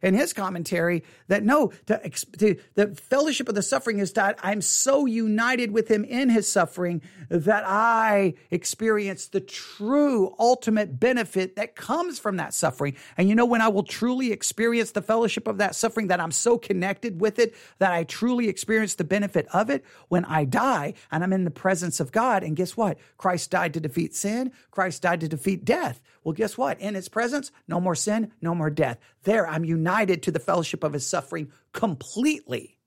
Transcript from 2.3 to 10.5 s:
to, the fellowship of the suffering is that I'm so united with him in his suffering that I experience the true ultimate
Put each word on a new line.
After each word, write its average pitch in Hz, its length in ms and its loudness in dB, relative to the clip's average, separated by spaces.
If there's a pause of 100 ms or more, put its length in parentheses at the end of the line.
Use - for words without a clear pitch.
to, 196 180 4 (200)
the 208 180 2
fellowship 269 560 0
of 208 60 -2
the 202 80 0
suffering 240 340 -2
is 202 160 -2
that 208 300 2
I'm 202 180 -2
so 269 460 2
united 226 640 0
with 220 160 2
him 208 180 2
in 254 240 0
his 220 180 4
suffering 175 540 0 (280)
that 196 360 2
I 208 720 4 (160)
experience 202 760 -2
the 196 140 -4
true 220 960 0
ultimate 220 640 2